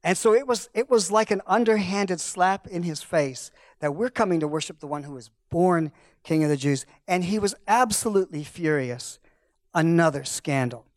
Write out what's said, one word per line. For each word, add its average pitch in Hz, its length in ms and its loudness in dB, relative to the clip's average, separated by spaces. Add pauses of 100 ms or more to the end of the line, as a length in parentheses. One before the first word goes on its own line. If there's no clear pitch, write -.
And 180 120 2
so 220 160 4
it 262 140 2
was, 240 260 -2
it 226 160 -2
was 202 220 2
like 214 200 2
an 202 160 0
underhanded 202 720 0
slap 185 480 0
in 175 160 -6
his 160 180 -6
face 139 500 -4 (280)
that 147 160 -4
we're 233 140 -2
coming 190 320 0
to 151 60 -4
worship 156 320 -6
the 151 80 -16
one 147 160 -6
who 143 100 -14
was 120 160 -16 (200)
born 170 440 2 (300)
King 160 200 0
of 151 60 2
the 147 80 2
Jews. 135 280 -2 (220)
And 180 160 0
he 202 160 -2
was 202 160 -2 (120)
absolutely 202 760 0
furious. 143 760 -4 (540)
Another 160 520 2
scandal. 123 600 -4 (120)